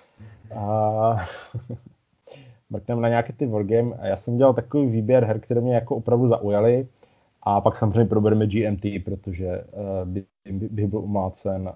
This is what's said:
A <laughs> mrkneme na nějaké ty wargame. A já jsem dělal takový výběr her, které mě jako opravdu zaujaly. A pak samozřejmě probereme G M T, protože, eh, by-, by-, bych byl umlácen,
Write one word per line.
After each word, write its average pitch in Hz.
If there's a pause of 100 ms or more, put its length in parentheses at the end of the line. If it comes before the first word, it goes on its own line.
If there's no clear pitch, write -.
(560)
A 110 (760)
<laughs> -
mrkneme 117
na 117
nějaké 117
ty 147
wargame. 110
A 95
já 95
jsem 120
dělal 131
takový 131
výběr 113
her, 107
které 120
mě 123
jako 120
opravdu 120
zaujaly. 113 (560)
A 101
pak -
samozřejmě 110
probereme 107
G 107
M 104
T, 101
protože, 92
eh, 90 (400)
by-, 95 (260)
by-, 98
bych 104
byl 101
umlácen, 95